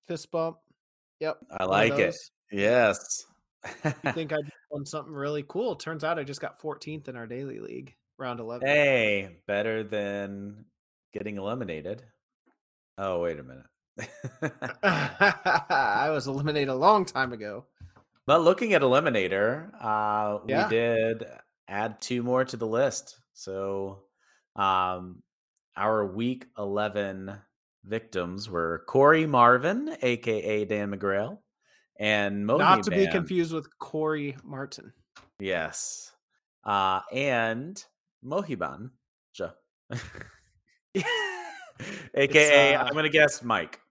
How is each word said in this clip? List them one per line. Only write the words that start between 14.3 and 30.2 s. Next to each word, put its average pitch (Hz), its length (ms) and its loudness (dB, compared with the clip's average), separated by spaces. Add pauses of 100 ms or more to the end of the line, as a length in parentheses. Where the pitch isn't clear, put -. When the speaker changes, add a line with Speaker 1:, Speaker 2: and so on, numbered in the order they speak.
Speaker 1:
<laughs> - 40 -10
I 151 1300 2
was 139 160 -2
eliminated 143 440 -2
a 131 40 -2
long 185 300 6
time 131 300 -4
ago. 104 320 -10 (600)
Speaker 2:
But 156 140 8
looking 185 320 4
at 165 80 6
Eliminator, 127 1000 2
uh, 107 680 0
Speaker 1:
Yeah. 143 180 0
Speaker 2:
we 208 60 -4
did 113 560 0 (420)
add 107 320 -4
two 123 220 -4
more 127 240 2
to 127 100 -10
the 113 100 -4
list. 123 520 -2 (160)
So, 98 680 -8 (520)
um, 92 680 0 (540)
our 104 300 2
week 117 400 -4 (120)
eleven 101 800 -4 (480)
victims 98 640 -6
were 82 400 -4
Corey 156 380 6
Marvin, 143 760 4
A 123 160 0
K 117 240 -2 (220)